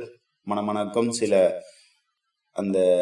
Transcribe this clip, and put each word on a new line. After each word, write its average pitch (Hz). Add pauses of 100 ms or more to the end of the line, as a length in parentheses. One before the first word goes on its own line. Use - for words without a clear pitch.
(480)
மணமணக்கம், 104
சில 107 (1200)
அந்த 98 (240)